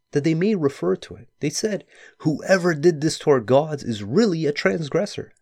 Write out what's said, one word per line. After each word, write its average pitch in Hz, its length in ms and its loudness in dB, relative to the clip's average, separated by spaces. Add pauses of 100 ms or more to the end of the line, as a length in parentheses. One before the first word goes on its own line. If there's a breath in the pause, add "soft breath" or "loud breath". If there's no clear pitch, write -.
(120)
that 143 120 -2
they 160 100 0
may 196 200 0
refer 170 420 -2
to - 200 -18
it. - 120 -20 (120)
They 151 100 -2
said, 208 340 -6 (340 soft breath)
'Whoever 170 560 2
did 151 260 2
this 151 180 -2
to - 120 0
our 131 100 6
gods 135 440 2
is 107 180 -6
really 160 440 0
a 147 60 0
transgressor.' 180 880 -4